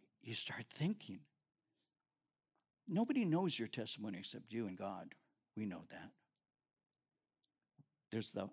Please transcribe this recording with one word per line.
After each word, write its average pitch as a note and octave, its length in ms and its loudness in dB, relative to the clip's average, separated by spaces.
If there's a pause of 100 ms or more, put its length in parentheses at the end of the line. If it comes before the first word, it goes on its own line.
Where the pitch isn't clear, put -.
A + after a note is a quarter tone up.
(220)
you A#2 120 -6
start A2 300 -4 (100)
thinking. D3 460 0 (1700)
Nobody A#3 380 4
knows E3+ 340 6
your A2+ 100 0
testimony G#2+ 500 -2
except - 340 -8
you A#2 140 0
and F#2 100 -4
God. F#2+ 380 -6 (420)
We G#2+ 80 0
know E2+ 260 -2
that. - 200 -12 (2000)
There's A2 220 0
the F#2+ 200 -2